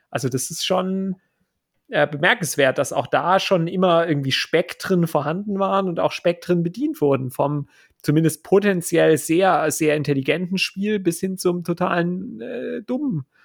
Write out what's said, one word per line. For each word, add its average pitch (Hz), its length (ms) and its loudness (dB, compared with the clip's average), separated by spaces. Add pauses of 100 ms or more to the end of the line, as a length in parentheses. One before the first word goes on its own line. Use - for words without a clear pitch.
(100)
Also 131 180 -4
das 127 220 -4
ist - 160 -6
schon, 185 500 -2 (720)
äh, 165 180 2
bemerkenswert, 147 720 0
dass 139 160 -2
auch 139 140 -2
da 165 340 2
schon 170 280 0
immer 180 380 2
irgendwie 143 260 0
Spektren 170 720 0
vorhanden 175 520 -2
waren 196 300 0
und 170 100 -4
auch 160 140 0
Spektren 175 500 0
bedient 240 380 -4
wurden. 135 300 0
Vom 143 400 -2 (320)
zumindest 156 420 2
potenziell 170 720 4
sehr, 160 540 2
sehr 151 260 2
intelligenten 147 640 -2
Spiel 208 420 -2
bis 175 200 -2
hin 190 180 -4
zum 175 260 0
totalen, 180 800 -2
äh, 247 400 -8
dummen 247 420 -4 (200)